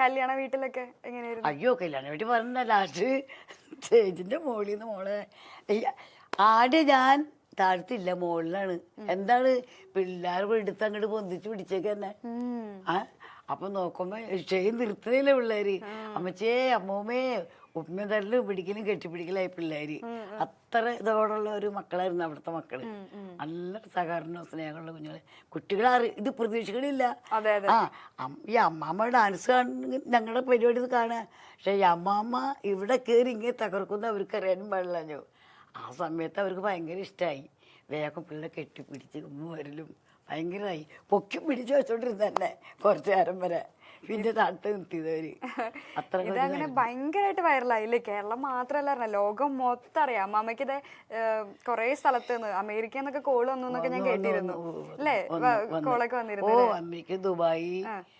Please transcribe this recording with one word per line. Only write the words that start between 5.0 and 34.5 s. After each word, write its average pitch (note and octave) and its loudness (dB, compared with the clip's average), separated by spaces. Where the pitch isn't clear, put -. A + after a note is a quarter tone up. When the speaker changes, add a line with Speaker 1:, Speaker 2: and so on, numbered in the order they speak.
Speaker 2:
ഈ G#3+ 2
ആദ്യം B3 8
ഞാൻ C4+ 6
താഴ്ത്തില്ല, F#3 0
മുകളിലാണ്. F3 -2
എന്താണ് B3 4
പിള്ളേർ F#3 0
എടുത്ത് G3+ -2
അങ്ങോട്ട് G#3 -2
പൊന്തിച്ച് G3 -4
പിടിച്ചേക്ക് G3 -2
തന്നെ. G#3 -6
Speaker 1:
ഉം. A#3 -8
Speaker 2:
ആ, F#3+ 0
അപ്പൊ E3+ -6
നോക്കുമ്പോ F#3 -4
ഷെയ് F#3+ 2
നിർത്തുന്നില്ല B3+ 2
പിള്ളേര്. G#3 0
Speaker 1:
ആ. G#3+ -10
Speaker 2:
അമ്മച്ചേ, G#3 0
അമ്മൂമ്മേ, G#3+ 0
ഉമ്മ E3 -6
തരലും G#3 0
പിടിക്കലും G3 -4
കെട്ടിപ്പിടിക്കലായി F3+ -2
പിള്ളേര്. D#3 -6
Speaker 1:
ഉം, A#3 -10
ഉം. A3 -10
Speaker 2:
അത്ര A3+ -2
ഇതോടുള്ള G#3+ 2
ഒരു G#3 -2
മക്കളായിരുന്നു F3+ -2
അവിടുത്തെ D#3 -8
മക്കള്. D3+ -8
Speaker 1:
ഉം, G#3 -12
ഉം. F#3+ -14
Speaker 2:
നല്ല F3 -6
സഹകരണവും E3+ -4
സ്നേഹമുള്ള D#3+ -10
കുഞ്ഞുങ്ങള്. D#3 -14
കുട്ടികളെ G3+ 2
അറി-, A#3+ 4
ഇത് G#3 -2
പ്രതീക്ഷിക്കണില്ല. A#3 0
Speaker 1:
അതെ, G#3+ 2
അതെ. G3+ 0
Speaker 2:
ആ, G3+ 6
അം-, C3 -10
ഈ A3 2
അമ്മാമ്മ E3+ 2
ഡാൻസ് G#3+ 4
കാണുന്നെങ്കിൽ B3+ 2
ഞങ്ങളുടെ A#3 2
പരിപാടി A#3+ 4
ഇത് B3 -2
കാണാ. A#3 0
പക്ഷെ - -6
ഈ G3+ 2
അമ്മാമ്മ G#3 2
ഇവിടെ G3+ 0
കേറി A#3+ 6
ഇങ്ങനെ A#3 -2
തകർക്കുന്ന G3+ -2
അവർക്ക് G3+ -2
അറിയാനും F#3+ 0